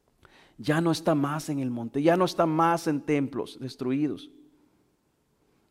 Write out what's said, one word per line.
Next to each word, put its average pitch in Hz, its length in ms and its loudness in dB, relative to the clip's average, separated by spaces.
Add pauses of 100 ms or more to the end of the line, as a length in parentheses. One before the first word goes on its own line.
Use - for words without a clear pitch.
(600)
Ya 151 200 0
no 170 100 2
está 160 240 0
más 143 320 -2
en 143 120 -4
el 127 120 -2
monte, 117 300 -4
ya 165 160 6
no 185 80 4
está 170 200 2
más 165 420 2
en 147 120 0
templos 135 640 -2
destruidos. 131 680 -4 (1400)